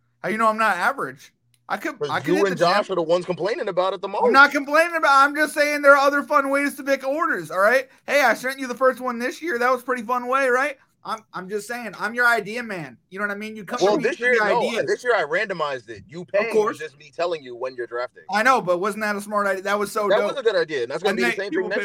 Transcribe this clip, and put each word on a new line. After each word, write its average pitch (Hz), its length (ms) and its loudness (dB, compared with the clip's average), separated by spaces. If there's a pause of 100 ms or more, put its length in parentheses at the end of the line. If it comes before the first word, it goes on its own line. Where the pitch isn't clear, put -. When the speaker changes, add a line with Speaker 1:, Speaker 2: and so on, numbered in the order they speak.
(220)
Speaker 1:
How 170 80 -6
you 208 80 -2
know 226 100 2
I'm 220 100 0
not 214 180 2
average? 180 560 -4 (360)
I - 100 -2
could, 240 200 -6
Speaker 2:
'Cause 147 120 -4
Speaker 1:
I 151 100 -2
could 139 80 -6
Speaker 2:
you 165 80 4
Speaker 1:
hit 196 120 4
Speaker 2:
and 190 40 0
Speaker 1:
the 170 60 -6
Speaker 2:
Josh 190 300 4
Speaker 1:
gym. 190 40 -4
Speaker 2:
are 185 40 0
the 175 60 0
ones 170 220 2
complaining 208 440 -4
about 185 260 0
it 190 80 -10
the 196 60 -8
most. 214 180 -2
Speaker 1:
I'm 240 60 4
not 277 180 8
complaining 294 460 0
about 277 280 6
it. 285 40 4
I'm 294 60 -2
just 294 200 0
saying 294 280 0
there 277 100 10
are 277 140 6
other 285 160 2
fun 285 280 0
ways 277 260 0
to 285 60 -14
pick 269 240 -2
orders, 269 440 -2
all 175 100 -2
right? 247 280 4 (180)
Hey, 285 160 2
I 233 120 4
sent 254 240 -6
you 269 80 -6
the 240 80 -6
first 254 260 0
one 247 180 -6
this 254 220 -6
year. 302 180 -4
That 240 120 2
was 254 100 0
a 247 40 -20
pretty 247 180 -4
fun 247 240 -4
way, 262 220 0
right? 262 280 0 (280)
I'm, 202 280 -8
I'm 180 160 -10
just 202 180 -6
saying, 233 320 -10
I'm 208 160 -6
your 247 140 2
idea 226 340 0
man. 170 340 -10 (140)
You 185 80 -12
know 208 80 -2
what 202 80 -4
I 202 40 -8
mean? 214 180 -10
You 214 80 -12
come - 180 -8
Speaker 2:
Well, 196 100 4
Speaker 1:
to 208 60 2
me - 60 -2
Speaker 2:
this 233 160 -2
Speaker 1:
with 240 80 0
Speaker 2:
year, 247 100 4
Speaker 1:
the 214 120 2
Speaker 2:
no. 240 100 2
Speaker 1:
ideas. 220 260 -2
Speaker 2:
This 208 160 -2
year 240 140 2
I 190 80 2
randomized 156 640 -4
it. 104 180 -14
You 170 200 -14
paying 214 260 -2
Speaker 1:
course. 208 240 2
Speaker 2:
is 131 40 -20 (100)
just 139 80 -20
me 147 160 -20
telling 165 280 -4
you 123 140 -14
when 127 180 -8
you're 120 140 -8
drafting. 123 420 -8
Speaker 1:
I 208 120 0
know, 254 180 4
but 175 180 0
wasn't 208 240 -4
that 208 140 -4
a 202 40 -6
smart 202 280 -2
idea? 196 140 -2
That 202 160 -2
was 202 120 -2
so 208 180 -2
Speaker 2:
That 196 100 4
Speaker 1:
dope. - 140 0
Speaker 2:
was 277 80 -6
a - 40 -12
good 214 120 2
idea, 156 260 -2
and - 100 -6
that's 165 100 -6
gonna 202 80 2
Speaker 1:
And 202 60 -2
Speaker 2:
be 233 80 -2
the 240 60 2
Speaker 1:
then 214 80 -4
Speaker 2:
same 196 120 -6
Speaker 1:
people 208 140 -2
Speaker 2:
thing 208 60 -8
next 208 140 -2